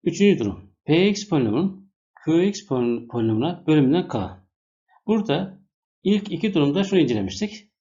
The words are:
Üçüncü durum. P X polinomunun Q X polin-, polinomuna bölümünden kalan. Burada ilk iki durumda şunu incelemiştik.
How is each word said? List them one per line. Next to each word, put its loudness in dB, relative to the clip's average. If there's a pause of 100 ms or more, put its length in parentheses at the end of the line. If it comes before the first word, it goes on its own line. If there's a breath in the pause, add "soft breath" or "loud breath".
Üçüncü 2
durum. -6 (100)
P 4
X -6
polinomunun -2 (320)
Q 2
X -2
polin-, -2
polinomuna -2
bölümünden 2
kalan. -8 (560 soft breath)
Burada -2 (440)
ilk 0
iki -4
durumda 2
şunu 2
incelemiştik. -4